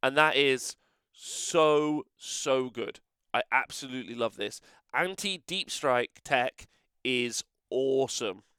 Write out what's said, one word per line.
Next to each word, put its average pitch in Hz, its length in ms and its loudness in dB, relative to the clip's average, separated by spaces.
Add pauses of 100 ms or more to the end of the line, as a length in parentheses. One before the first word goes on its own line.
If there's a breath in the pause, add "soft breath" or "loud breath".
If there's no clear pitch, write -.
And 135 140 2
that 156 200 6
is 135 400 2 (360)
so, 151 920 2 (120)
so 131 540 -2
good. 110 300 -10 (340)
I 120 160 2
absolutely 127 640 -4
love 117 220 -2
this. - 240 -6 (340 soft breath)
Anti-deep 185 760 -4
strike 123 540 0
tech - 440 0 (340)
is 123 420 -2 (260)
awesome. 131 760 -2 (140)